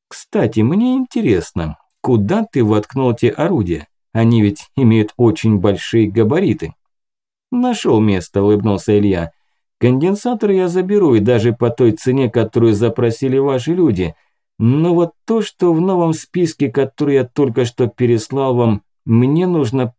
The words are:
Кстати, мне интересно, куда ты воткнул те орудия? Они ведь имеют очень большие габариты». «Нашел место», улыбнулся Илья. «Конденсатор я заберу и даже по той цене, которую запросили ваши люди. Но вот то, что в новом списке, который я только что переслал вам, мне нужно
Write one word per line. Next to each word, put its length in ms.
Кстати, 520
мне 360
интересно, 840
куда 380
ты 180
воткнул 520
те 160
орудия? 580
Они 280
ведь 360
имеют 400
очень 420
большие 500
габариты». 640
«Нашел 500
место», 440
улыбнулся 520
Илья. 360
«Конденсатор 720
я 160
заберу 480
и 40
даже 320
по 160
той 220
цене, 400
которую 440
запросили 640
ваши 360
люди. 400
Но 380
вот 200
то, 160
что 300
в 80
новом 320
списке, 580
который 460
я 80
только 400
что 240
переслал 680
вам, 280
мне 440
нужно 500